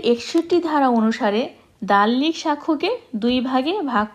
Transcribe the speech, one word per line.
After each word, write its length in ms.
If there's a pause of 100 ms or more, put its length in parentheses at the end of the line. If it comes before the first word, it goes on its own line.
একষট্টি 540
ধারা 300
অনুসারে 520 (420)
দালিলিক 540
সাক্ষ্যকে 520 (260)
দুই 260
ভাগে 400
ভাগ 340